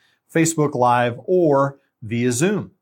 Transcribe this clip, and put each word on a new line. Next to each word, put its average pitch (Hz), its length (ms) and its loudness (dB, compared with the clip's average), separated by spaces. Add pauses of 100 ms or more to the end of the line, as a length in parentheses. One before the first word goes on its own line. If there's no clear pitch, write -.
(320)
Facebook 156 420 0
Live, 123 500 0
or 143 540 2 (240)
via 120 300 -2
Zoom. 151 500 -2